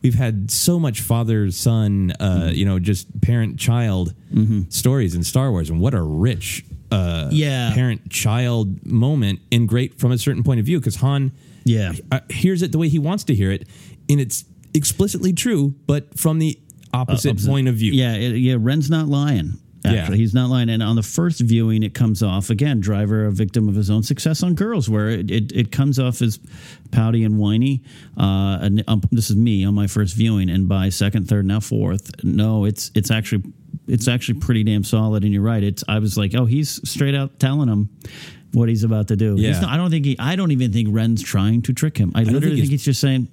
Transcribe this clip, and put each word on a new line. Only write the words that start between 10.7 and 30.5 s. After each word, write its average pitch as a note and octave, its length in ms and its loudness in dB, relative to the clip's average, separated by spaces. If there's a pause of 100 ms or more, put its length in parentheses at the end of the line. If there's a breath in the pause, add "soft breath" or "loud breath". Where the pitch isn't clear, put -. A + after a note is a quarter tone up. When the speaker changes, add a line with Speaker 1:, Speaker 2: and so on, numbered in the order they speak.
Speaker 1:
'cause - 160 -4
Han C#3 360 0 (320 loud breath)
Speaker 2:
Yeah. G#2+ 280 0 (180)
Speaker 1:
uh, C3 100 0 (100)
hears F#3 320 0
it F3 100 -2
the D#3 60 -2
way E3 100 2
he D#3 100 2
wants E3+ 260 -2
to C#3 100 0
hear G2 180 2
it, - 160 -8 (400 loud breath)
and D3 120 2
it's - 240 -6 (280)
explicitly F#3 600 0
true, D3+ 420 0 (120)
but C#3+ 320 -2
from D#3+ 200 0
the D#3+ 200 0 (340)
opposite B2+ 360 0
Speaker 2:
Uh, B2+ 40 2
opposite. G2+ 160 0
Speaker 1:
point C3+ 200 2
of B2 80 2
view. G#2+ 160 2
Speaker 2:
Yeah, B2+ 220 2
it, A2+ 240 -2
yeah. B2+ 200 2
Ren's C3+ 320 0
not D#3+ 180 2
lying. C#3 460 0 (300)
Speaker 1:
Yeah. G2+ 100 2
Speaker 2:
Actually, F#2 240 0
he's A2 140 2
not B2+ 160 2
lying. B2 220 2
And A2+ 120 0
on A2 140 2
the A2 60 2
first E3 380 -2
viewing, A2+ 420 2
it G#2+ 100 -2
comes A2 300 2
off, G2 260 0
again, A#2 320 0
Driver, G#2 460 0
a G#2 60 0
victim G#2+ 360 0
of G2 60 0
his G#2 160 0
own A2 120 2
success D3+ 400 -2
on F3+ 120 2
girls, F#3+ 340 -2
where G#2+ 220 0
it, G2+ 200 -4
it, G#2+ 240 -2
it A#2+ 180 0
comes C#3 260 0
off B2+ 240 -2
as A2+ 160 0 (520 loud breath)
pouty A2+ 340 2
and G#2+ 120 2
whiny. A2+ 460 0 (340 loud breath)
Uh, G2 460 0
and, G#2 260 2
um, G#2+ 140 0 (100)
this A2+ 160 0
is G#2 80 2
me G#2+ 280 2
on G2+ 100 2
my G2+ 120 0
first F#2+ 280 -2
viewing, G#2+ 340 2
and F#2 200 0